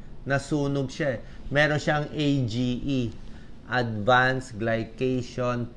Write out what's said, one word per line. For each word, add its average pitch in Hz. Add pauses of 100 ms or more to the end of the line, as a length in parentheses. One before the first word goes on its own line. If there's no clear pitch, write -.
(260)
Nasunog 139
siya, 131
eh. - (300)
Meron 147
siyang 151
A 147 (180)
G 107 (300)
E, 135 (680)
Advanced 123
Glycation 120